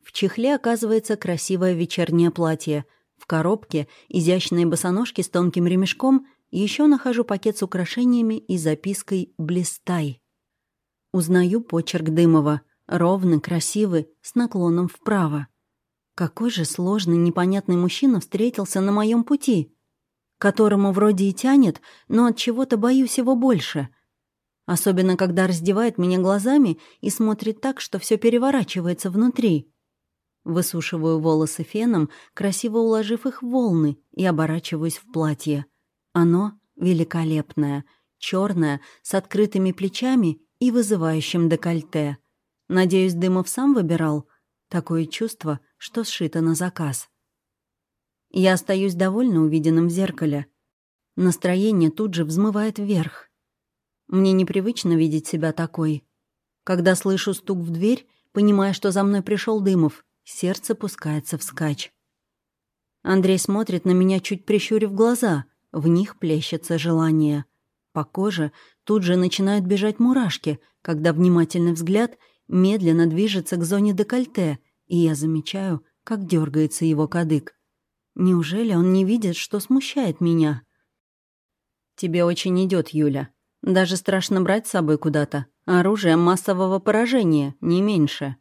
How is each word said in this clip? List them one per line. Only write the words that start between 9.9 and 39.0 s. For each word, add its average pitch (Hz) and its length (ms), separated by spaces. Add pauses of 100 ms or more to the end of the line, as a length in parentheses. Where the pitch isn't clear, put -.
Узнаю 180 480
почерк 165 480
Дымова, 156 520 (260)
ровный, 175 520
красивый, 170 680 (120)
с - 140
наклоном 180 520
вправо. 160 600 (680)
Какой 226 340
же 185 160
сложный, 180 520
непонятный 180 600
мужчина 185 420
встретился 202 600
на 196 100
моем 214 320
пути, 233 500 (680)
которому 202 520
вроде 196 340
и 196 80
тянет, 254 480 (280)
но 233 160
от 233 120
чего-то 247 380
боюсь 247 420
его 262 180
больше. 208 540 (760)
Особенно, 185 520
когда 185 300
раздевает 190 500
меня 180 220
глазами 202 600 (200)
и - 100
смотрит 214 520
так, 269 180
что - 200
все 214 180
переворачивается 226 920
внутри. 208 640 (720)
Высушиваю 165 760
волосы 156 440
феном, 214 460 (240)
красиво 202 460
уложив 220 460
их 262 180
в 247 60
волны, 180 480 (140)
и 185 140
оборачиваюсь 160 720
в - 140
платье. 151 540 (480)
Оно 175 400 (220)
великолепное, 156 1120 (320)
черное, 175 640 (200)